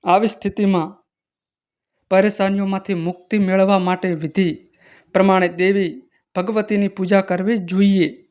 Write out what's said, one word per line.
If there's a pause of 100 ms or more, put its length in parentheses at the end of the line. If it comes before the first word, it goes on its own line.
આવી
સ્થિતિમાં (1080)
પરેશાનીઓમાંથી
મુક્તિ
મેળવવા
માટે
વિધિ (420)
પ્રમાણે
દેવી (340)
ભગવતીની
પૂજા
કરવી
જોઈએ.